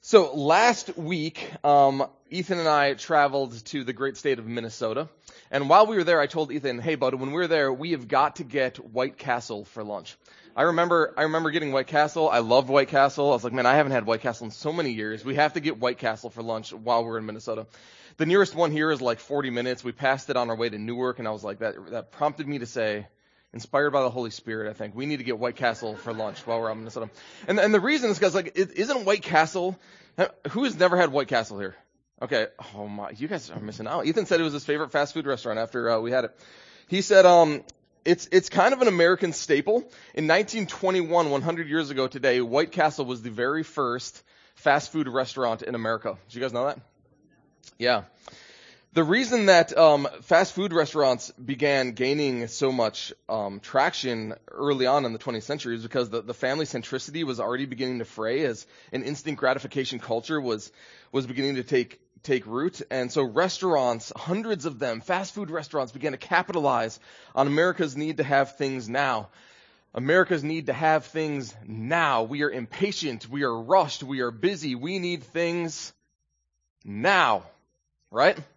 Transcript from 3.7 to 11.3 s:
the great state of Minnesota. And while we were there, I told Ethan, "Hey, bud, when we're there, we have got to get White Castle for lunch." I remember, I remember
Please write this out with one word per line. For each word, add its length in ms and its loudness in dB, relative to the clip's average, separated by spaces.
the 120 -6
great 240 -6
state 200 0
of 80 -12
Minnesota. 600 -6
And 200 0
while 160 10
we 100 -2
were 80 2
there, 160 4
I 60 4
told 260 -4
Ethan, 280 -4
"Hey, 160 -2
bud, 180 0
when 160 -4
we're 160 -2
there, 260 2
we 200 -4
have 160 -6
got 280 2
to 80 -8
get 340 -2
White 380 -4
Castle 480 -4
for 180 -14
lunch." 360 -12
I 100 2
remember, 520 2
I 60 0
remember 280 0